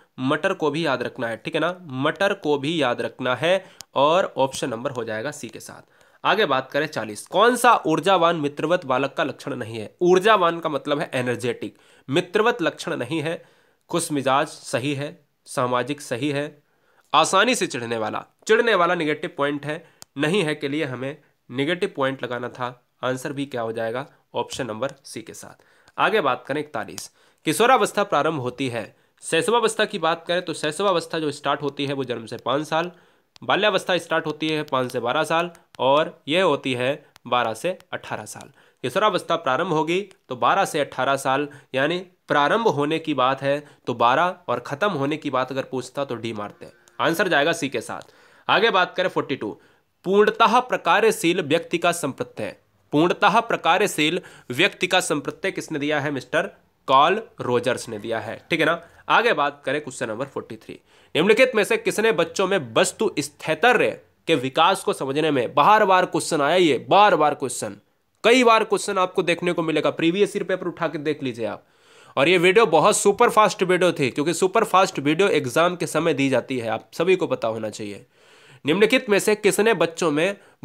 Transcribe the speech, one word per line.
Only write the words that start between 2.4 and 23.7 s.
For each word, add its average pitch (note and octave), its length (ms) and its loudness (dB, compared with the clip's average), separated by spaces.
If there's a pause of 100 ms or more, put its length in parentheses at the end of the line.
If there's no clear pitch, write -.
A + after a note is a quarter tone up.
भी D3 240 -2
याद A#2+ 200 0
रखना B2+ 340 -2
है F3 280 0 (340)
और D#3 400 2
ऑप्शन C3+ 320 -2
नंबर B2 220 -6
हो A#2+ 120 -8
जाएगा A2+ 280 -8
सी B2 180 -14
के - 100 -18
साथ। - 380 -20 (260)
आगे F#3 220 2
बात C3 260 -2
करें C#3+ 160 0
चालीस, G#2+ 400 -8
कौन A3+ 280 4
सा A#3 200 6 (120)
ऊर्जावान E3 500 2
मित्रवत D3+ 480 -2
बालक C3 280 -2
का E3 100 -2
लक्षण C3 320 -8
नहीं A#2 220 -10
है? G#2 240 -12
ऊर्जावान F3+ 580 4
का D#3+ 100 -4
मतलब C#3+ 300 -2
है - 140 -6
एनर्जेटिक, A#2+ 640 -4 (320)
मित्रवत G#3 520 0
लक्षण D#3 340 -4
नहीं C3+ 260 -6
है, E3 200 -8 (480)
खुश E3 220 -4
मिजाज C#3 360 0
सही C#3 460 -6
है, D3 240 -10 (300)
सामाजिक B2 540 -4
सही C3 280 -6
है, C#3+ 320 -8 (520)
आसानी F#3+ 420 4
से F3+ 120 -4
चिढ़ने A#2 300 -6
वाला, G#2+ 280 -6 (220)
चिढ़ने A3+ 280 4
वाला F3 200 2
नेगेटिव D3+ 420 -4
पॉइंट C#3+ 280 -2
है, D3+ 180 -8 (340)
नहीं D#3+ 260 0
है D3+ 120 -2
के D3+ 120 -8
लिए D3 180 -4
हमें C3 320 -10 (320)
नेगेटिव F3 460 -4
पॉइंट C3+ 280 -2
लगाना A#2+ 260 -6
था, B2 200 -8 (340)
आंसर C3 300 -4
भी C#3 120 -6
क्या B2 160 -8
हो A2+ 100 -4